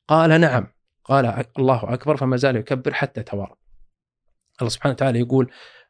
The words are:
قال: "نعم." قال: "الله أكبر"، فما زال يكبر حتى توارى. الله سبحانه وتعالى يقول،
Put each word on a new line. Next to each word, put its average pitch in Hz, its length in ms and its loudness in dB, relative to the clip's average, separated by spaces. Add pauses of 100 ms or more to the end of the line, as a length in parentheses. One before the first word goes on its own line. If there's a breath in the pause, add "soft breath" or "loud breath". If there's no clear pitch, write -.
قال: 160 320 6
"نعم." 131 260 2 (380)
قال: 127 400 0 (140)
"الله 123 360 0
أكبر"، 143 220 -2
فما 131 200 -2
زال 127 200 0
يكبر 127 360 -4
حتى - 300 -6
توارى. - 320 -10 (1040)
الله 117 100 -4
سبحانه - 220 -4
وتعالى 123 260 -2
يقول، 123 320 0 (400 loud breath)